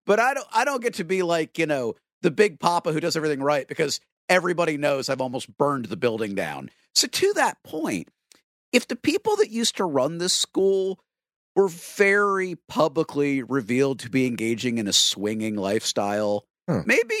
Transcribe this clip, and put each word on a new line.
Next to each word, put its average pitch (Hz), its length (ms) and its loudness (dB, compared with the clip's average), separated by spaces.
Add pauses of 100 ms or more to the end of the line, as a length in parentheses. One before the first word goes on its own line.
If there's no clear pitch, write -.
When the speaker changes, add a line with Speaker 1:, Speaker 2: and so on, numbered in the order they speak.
Speaker 1:
but 208 120 4
I 262 140 2
don't, 262 180 -8
I 233 140 2
don't 269 160 -2
get 233 140 -4
to 202 80 -6
be 180 180 -2
like, 165 380 -2
you 160 80 2
know, 127 260 -2 (300)
the 170 80 4
big 196 280 2
papa 175 320 0
who 156 80 -2
does 165 160 -2
everything 151 280 -2
right 143 240 0
because - 320 -4 (300)
everybody 170 480 2
knows 143 320 -2
I've 131 120 -2
almost 127 360 -6
burned 143 280 0
the 90 120 -8
building 110 360 -2
down. 76 380 -6 (240)
So 285 120 2
to 392 260 2
that 277 300 0
point, 214 440 -4 (680)
if 240 140 4
the 254 80 -6
people 403 400 0
that 381 160 2
used 226 260 -2
to 190 80 0
run 147 320 0
this 175 160 -2
school 190 680 0 (560)
were 196 120 4
very 196 880 2 (120)
publicly 143 760 0
revealed 127 560 0
to 117 100 -12
be 131 160 2
engaging 117 540 -2
in 104 80 -2
a 95 60 0
swinging 107 600 0
lifestyle, 104 920 -2 (220)
Speaker 2:
Huh. 156 180 0
Speaker 1:
maybe 285 360 0